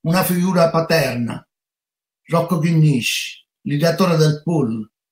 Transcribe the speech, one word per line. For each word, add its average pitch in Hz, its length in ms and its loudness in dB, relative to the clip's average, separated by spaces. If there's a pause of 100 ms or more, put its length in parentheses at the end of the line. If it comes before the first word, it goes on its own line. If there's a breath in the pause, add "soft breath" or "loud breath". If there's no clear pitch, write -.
una 180 200 0
figura 175 480 2
paterna, 131 760 -2 (840)
Rocco 170 320 0
Chinnici, 151 840 0 (180)
l'ideatore 165 540 0
del 151 280 2
pool, 120 440 -2 (240)